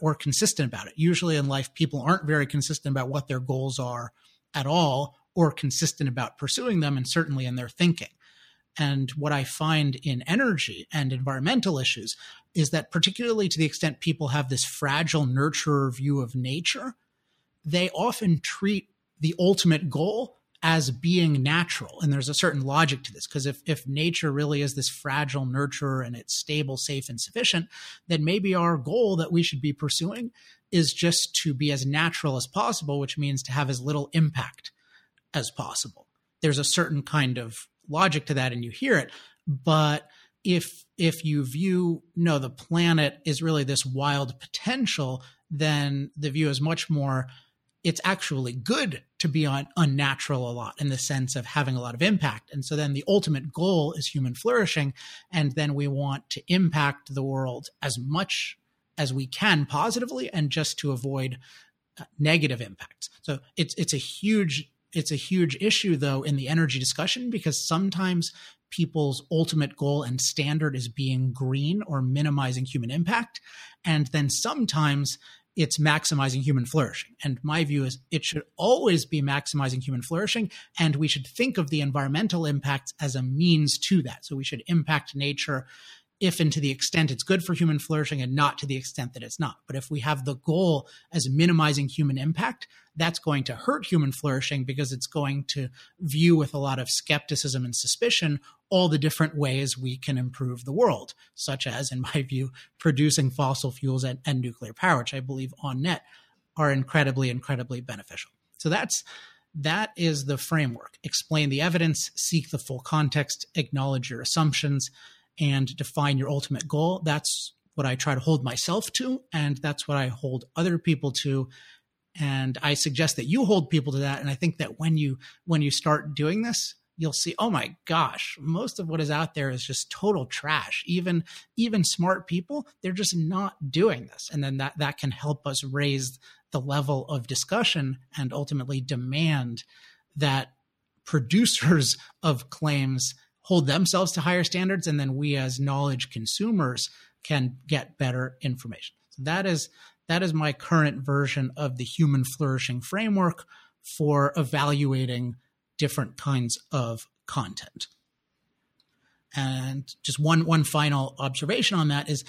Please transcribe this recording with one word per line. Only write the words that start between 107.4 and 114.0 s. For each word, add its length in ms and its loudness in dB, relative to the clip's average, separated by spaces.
beneficial. 500 -14
So 100 -2
that's, 340 -2
that 420 -2
is 280 0
the 120 -2
framework. 640 -2
Explain 460 0
the 120 0
evidence, 540 2
seek 340 0
the 100 -4
full 200 -8
context, 680 0
acknowledge 540 -2